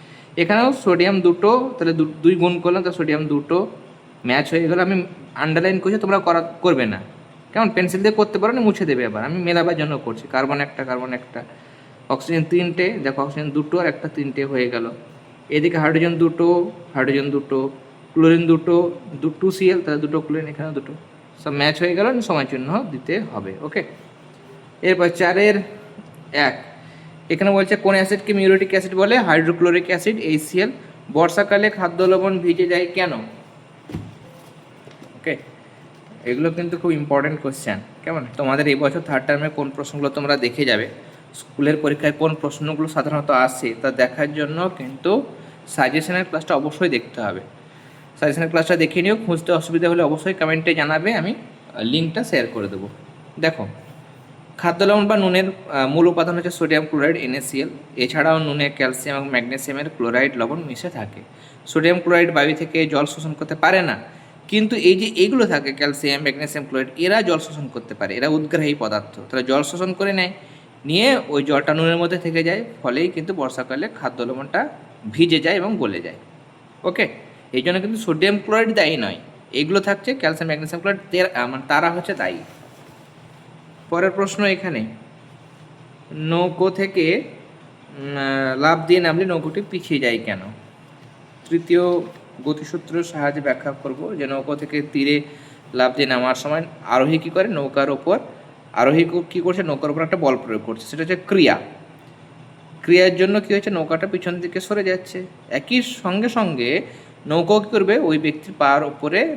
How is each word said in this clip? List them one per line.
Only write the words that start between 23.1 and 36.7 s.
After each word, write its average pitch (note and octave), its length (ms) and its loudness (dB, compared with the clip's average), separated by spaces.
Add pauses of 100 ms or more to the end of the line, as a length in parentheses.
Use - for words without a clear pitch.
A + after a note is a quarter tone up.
হবে। G2 420 -10
ওকে, D3+ 200 -4 (1000)
এরপর F3 260 4
চারের F#3 460 4 (800)
এক, C#3 300 2 (680)
এখানে F#3+ 200 2
বলছে G3 260 4
কোন G3 180 2
অ্যাসিডকে G3 380 0
মিউরেটিক F#3+ 380 6
অ্যাসিড F#3 240 0
বলে? G3+ 240 4
হাইড্রোক্লোরিক E3+ 680 4
অ্যাসিড, F#3 300 0
এইচসিএল। F3+ 540 0 (420)
বর্ষাকালে G3+ 580 4
খাদ্য F3+ 320 -2
লবণ F#3+ 360 4
ভিজে F3 300 2
যায় F3 260 2
কেন? F3+ 180 0
ওকে, - 2250 -14 (880)
এগুলো C3+ 260 0
কিন্তু E3+ 280 -6